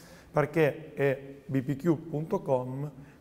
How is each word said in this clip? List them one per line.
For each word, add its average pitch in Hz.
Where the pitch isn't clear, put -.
perché 147
è 139
B 131
P 135
Q 160
punto 156
com 135